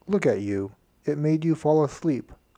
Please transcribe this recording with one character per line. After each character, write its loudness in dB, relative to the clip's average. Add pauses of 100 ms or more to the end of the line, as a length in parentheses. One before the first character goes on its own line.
Look 0
at 4
you. -4 (320)
It -2
made 2
you 2
fall 2
asleep. -4 (320)